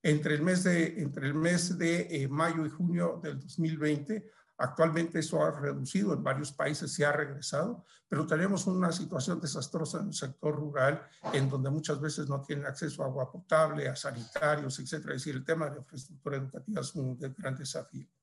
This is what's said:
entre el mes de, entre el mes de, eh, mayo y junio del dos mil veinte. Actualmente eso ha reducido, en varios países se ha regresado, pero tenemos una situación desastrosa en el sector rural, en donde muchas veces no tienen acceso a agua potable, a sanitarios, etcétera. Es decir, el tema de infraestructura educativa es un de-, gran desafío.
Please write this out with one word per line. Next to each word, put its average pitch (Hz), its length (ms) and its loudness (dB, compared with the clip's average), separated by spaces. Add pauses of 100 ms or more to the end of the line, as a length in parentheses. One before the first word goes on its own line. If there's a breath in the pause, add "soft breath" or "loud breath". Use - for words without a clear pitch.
entre 151 320 4
el 147 80 2
mes 185 200 4
de, 170 380 4
entre 135 260 -2
el 143 60 0
mes 170 440 4
de, 170 460 2
eh, 135 40 0
mayo 160 380 2
y 143 40 -2
junio 170 520 0
del 139 180 -6
dos - 180 -10
mil 160 200 2
veinte. 151 520 0 (280 loud breath)
Actualmente 165 640 2
eso 156 240 0
ha 151 160 0
reducido, 143 540 0
en 135 100 -2
varios 131 280 -2
países 147 420 -2
se 143 120 2
ha 147 60 4
regresado, 147 720 -2 (240 loud breath)
pero 156 180 0
tenemos 180 420 2
una 185 240 2
situación 165 500 -2
desastrosa 156 580 -4
en 202 80 -4
el 156 60 -6
sector 147 420 -4
rural, 147 460 2 (320 loud breath)
en 135 160 4
donde 135 200 0
muchas 151 300 0
veces 147 300 -4
no 139 120 -2
tienen 143 240 -6
acceso 139 380 -4
a 135 40 -2
agua 131 240 -4
potable, 147 580 2
a 135 60 -4
sanitarios, 139 840 -2
etcétera. 143 360 -6
Es 131 60 -4
decir, 139 140 -6
el 131 80 -6
tema 160 260 0
de 147 100 -10
infraestructura 139 580 -8
educativa 135 440 -6
es 135 140 -8
un 131 240 -4
de-, 135 100 -6
gran 131 260 -6
desafío. 135 520 -10 (160)